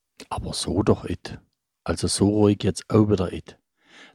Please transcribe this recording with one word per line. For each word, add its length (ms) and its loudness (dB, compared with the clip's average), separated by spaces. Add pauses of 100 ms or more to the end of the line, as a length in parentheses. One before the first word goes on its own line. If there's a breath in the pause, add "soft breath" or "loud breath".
(300)
Aber 240 -8
so 280 -2
doch 240 0
it. 340 -10 (440)
Also 240 -4
so 200 2
ruhig 360 4
jetzt 260 -4
auch 200 4
wieder 220 0
it. 260 -14 (580 soft breath)